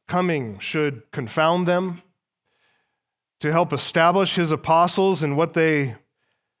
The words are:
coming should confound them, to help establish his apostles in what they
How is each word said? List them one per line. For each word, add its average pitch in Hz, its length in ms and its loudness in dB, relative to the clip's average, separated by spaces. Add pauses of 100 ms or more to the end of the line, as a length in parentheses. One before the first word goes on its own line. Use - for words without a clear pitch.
coming 151 520 -2
should 147 520 -4
confound 160 560 0
them, 180 360 -2 (1400)
to 151 100 -2
help 170 220 0
establish 175 640 2
his 165 180 0
apostles 170 680 2
in 143 120 -2
what 165 200 0
they 147 420 0 (640)